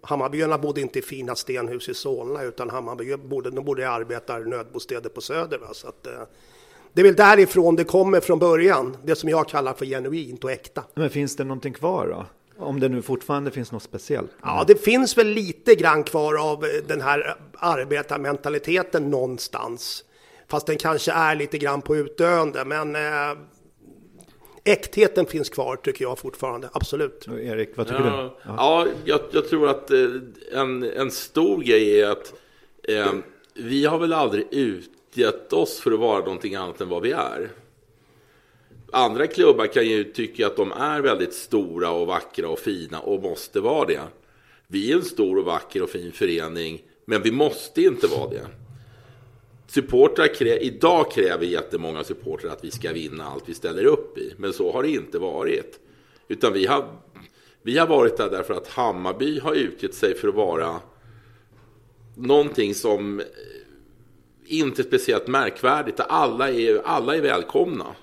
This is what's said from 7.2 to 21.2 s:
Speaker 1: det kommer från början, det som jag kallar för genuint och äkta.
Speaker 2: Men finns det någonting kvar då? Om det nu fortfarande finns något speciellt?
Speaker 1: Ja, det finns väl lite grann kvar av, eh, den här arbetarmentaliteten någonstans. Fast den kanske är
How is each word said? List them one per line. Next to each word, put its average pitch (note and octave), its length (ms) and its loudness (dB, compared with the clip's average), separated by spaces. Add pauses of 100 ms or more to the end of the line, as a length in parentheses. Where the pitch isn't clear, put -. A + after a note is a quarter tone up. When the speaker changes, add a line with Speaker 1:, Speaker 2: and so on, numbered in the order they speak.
Speaker 1:
det E3 80 2
kommer F#3 360 4
från E3 180 2
början, D#3+ 680 4
det D3+ 120 2
som D#3 120 -4
jag D#3 200 0
kallar C3+ 260 -2
för C3+ 120 -8
genuint C3 580 -4
och C3 60 -2
äkta. - 340 -8 (100)
Speaker 2:
Men D#3 160 0
finns C#3+ 260 -2
det C#3 80 -4
någonting C3+ 280 -6
kvar D#3 360 -2
då? E2+ 180 -8 (380)
Om C#3 160 -4
det C3 80 2
nu B2+ 140 -2
fortfarande C#3 480 -4
finns B2+ 220 -10
något A2+ 100 -10
speciellt? - 480 -6 (120)
Speaker 1:
Ja, D#3+ 240 0
det G3+ 80 10
finns A3+ 440 2
väl A3+ 80 6
lite G#3+ 480 4
grann D#3 300 2
kvar D3+ 300 0 (180)
av, D3+ 120 -6
eh, D3+ 60 -2 (160)
den D3+ 140 -4
här C#3+ 360 -2 (220)
arbetarmentaliteten D3 1500 -2
någonstans. B2 920 -6 (440)
Fast D3 180 -4
den D#3 120 -2
kanske D#3+ 340 0
är D#3+ 220 4